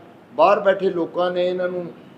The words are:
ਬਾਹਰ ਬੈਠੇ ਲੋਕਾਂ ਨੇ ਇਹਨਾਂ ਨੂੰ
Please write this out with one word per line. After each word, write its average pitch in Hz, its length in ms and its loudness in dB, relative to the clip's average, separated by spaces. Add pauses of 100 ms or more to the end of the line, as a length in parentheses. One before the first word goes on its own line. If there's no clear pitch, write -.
(340)
ਬਾਹਰ 180 260 4
ਬੈਠੇ 190 300 0
ਲੋਕਾਂ 175 420 -2
ਨੇ 180 180 0
ਇਹਨਾਂ 180 200 -4
ਨੂੰ 180 220 -8 (260)